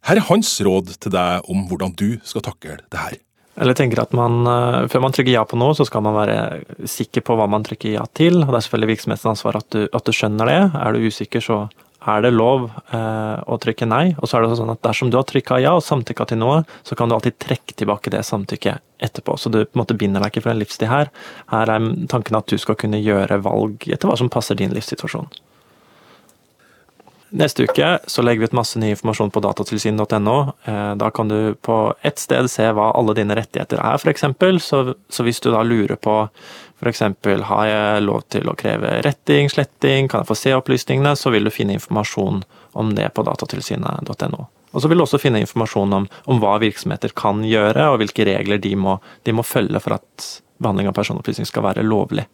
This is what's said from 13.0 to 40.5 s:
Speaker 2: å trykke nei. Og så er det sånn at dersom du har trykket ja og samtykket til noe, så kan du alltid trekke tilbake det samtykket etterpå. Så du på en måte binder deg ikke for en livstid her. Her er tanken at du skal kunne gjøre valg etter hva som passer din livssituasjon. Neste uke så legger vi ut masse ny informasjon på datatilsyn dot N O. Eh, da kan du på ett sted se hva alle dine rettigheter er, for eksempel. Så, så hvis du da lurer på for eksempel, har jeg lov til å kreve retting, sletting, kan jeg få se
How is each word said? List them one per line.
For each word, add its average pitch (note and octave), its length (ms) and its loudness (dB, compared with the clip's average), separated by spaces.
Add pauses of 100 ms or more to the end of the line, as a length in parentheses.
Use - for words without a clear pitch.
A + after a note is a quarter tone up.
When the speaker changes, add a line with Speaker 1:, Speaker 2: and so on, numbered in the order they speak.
Speaker 2:
å A#2+ 160 -4
trykke A#2 320 -2
nei. D#3 320 4
Og - 80 -2
så B2+ 80 2
er A2+ 80 4
det A#2 100 2
sånn A2+ 140 -2
at A#2 160 -6
dersom A#2 240 0
du A#2 80 2
har - 80 2
trykket B2+ 340 0
ja D3 140 4
og E3+ 80 2
samtykket A#2 480 -4
til A2+ 80 -2
noe, C#3 240 4 (240)
så - 100 -6
kan A#2 140 0
du A2+ 60 2
alltid A2+ 260 -2
trekke - 320 -6
tilbake G#2 400 -2
det G#2+ 100 -2
samtykket G2+ 540 -4 (240)
etterpå. - 340 -4
Så - 140 -4
du G#2+ 140 2
på - 100 -10
en A#2+ 80 0
måte A2 160 -2
binder G2 240 0
deg G#2 80 -2
ikke - 160 -6
for A#2 80 0
en G#2+ 80 -2
livstid - 260 -4
her. C#3+ 220 0 (400)
Her A2 240 2
er A2 160 0 (180)
tanken A2 300 -2
at G#2+ 80 -4
du G#2 100 0
skal - 220 -2
kunne G#2+ 240 -2
gjøre G2+ 400 2
valg G#2 480 -2
etter - 180 0
hva E3+ 80 2
som B2+ 140 0
passer A2 260 -2
din F#2+ 140 0
livssituasjon. - 560 -6 (2000)
Neste D3 400 0
uke D#3 300 2 (100)
så - 160 -2
legger A#2+ 160 2
vi A2+ 80 0
ut - 80 -2
masse A#2 240 -2
ny G#2+ 140 0
informasjon A2 400 -2
på G#2 100 0
datatilsyn G#2+ 540 -2
dot G#2+ 180 0
N G#2 160 2
O. C3+ 60 4 (260)
Eh, G#2 320 -4
da A2 140 0
kan A2 180 -2
du G#2+ 320 0
på A2 400 2
ett - 220 -2
sted B2+ 260 2
se A2+ 240 2
hva G#2+ 240 2
alle A2+ 220 2
dine G#2 180 0
rettigheter - 400 -4
er, C3 220 0
for - 160 0
eksempel. F3+ 500 2
Så, C3+ 300 0 (160)
så A#2+ 160 0
hvis A#2 180 -2
du A#2+ 60 4
da A2 100 4
lurer A2 400 2
på G#2+ 220 2 (560)
for - 80 -4
eksempel, G#2 560 0
har G#2 240 2
jeg G#2 400 2
lov - 240 0
til - 160 -2
å - 120 -2
kreve A2 440 0
retting, C#3+ 480 2
sletting, C3+ 560 2
kan A#2 160 0
jeg - 80 -6
få A2 80 0
se C3+ 160 2